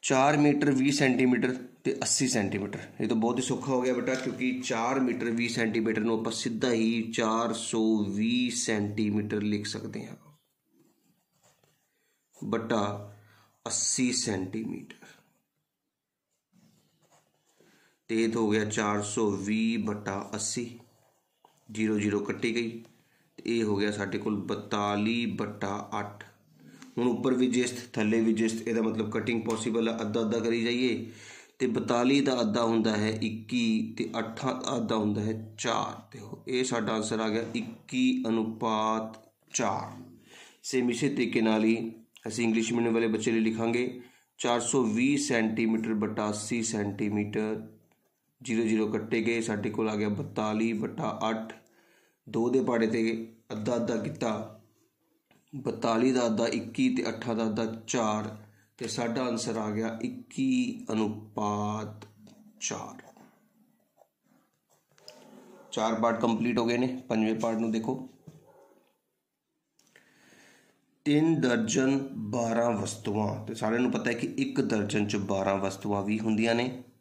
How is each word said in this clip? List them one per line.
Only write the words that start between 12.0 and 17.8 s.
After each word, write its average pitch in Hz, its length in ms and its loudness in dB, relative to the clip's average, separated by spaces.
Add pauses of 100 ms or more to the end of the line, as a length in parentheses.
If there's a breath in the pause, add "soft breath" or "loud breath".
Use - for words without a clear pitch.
ਬਟਾ 107 680 -2 (540 loud breath)
ਅੱਸੀ 123 460 0
ਸੈਂਟੀਮੀਟਰ। 107 920 -4 (3000 soft breath)